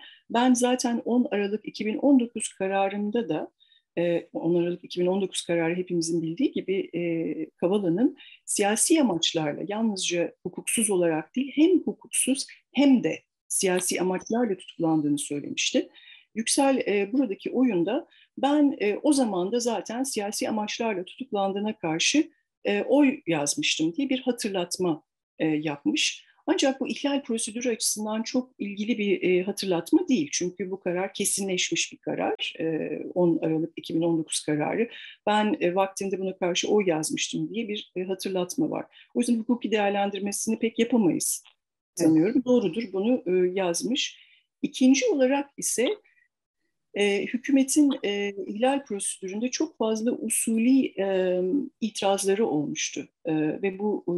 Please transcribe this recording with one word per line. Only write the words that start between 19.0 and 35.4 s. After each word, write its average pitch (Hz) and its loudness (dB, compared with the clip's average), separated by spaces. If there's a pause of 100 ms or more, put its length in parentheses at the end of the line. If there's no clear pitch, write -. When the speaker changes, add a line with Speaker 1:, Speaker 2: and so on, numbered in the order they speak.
Speaker 1:
o 302 4
zaman 202 2
da 240 2
zaten 226 -2
siyasi 220 -4
amaçlarla 214 -2
tutuklandığına 202 -4
karşı, 170 0 (340)
e, 202 0
oy 277 4
yazmıştım." 151 0
diye 277 -2
bir 262 0
hatırlatma, 185 -2 (360)
e, 156 0
yapmış. 151 -2 (200)
Ancak 277 2
bu 247 -4
ihlal 269 -2
prosedürü 226 -4
açısından 220 -2
çok 254 -2
ilgili 202 -4
bir, 202 0
e, 180 2
hatırlatma 190 0
değil. 170 2
Çünkü 180 -4
bu 190 -8
karar 185 -4
kesinleşmiş 190 -2
bir - -20
karar. - -4
E, 160 -4 (240)
on 170 4
Aralık 160 -2
iki - -10
bin 165 2
on 170 2
dokuz - -4
kararı. 151 -2 (380)
"Ben, 208 2